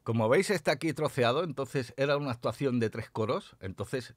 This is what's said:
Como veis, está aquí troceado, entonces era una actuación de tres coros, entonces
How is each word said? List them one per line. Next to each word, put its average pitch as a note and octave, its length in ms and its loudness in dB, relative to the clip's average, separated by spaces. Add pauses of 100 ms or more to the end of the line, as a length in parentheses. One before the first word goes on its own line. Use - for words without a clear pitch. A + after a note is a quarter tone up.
Como A2+ 260 2
veis, E3+ 220 4
está F3+ 220 0
aquí D#3 200 0
troceado, C#3 520 2
entonces C#3 540 -4
era C#3+ 200 2
una C#3+ 140 -2
actuación B2 480 0
de A2 100 2
tres - 220 -8
coros, A#2 480 -2
entonces G2+ 580 -6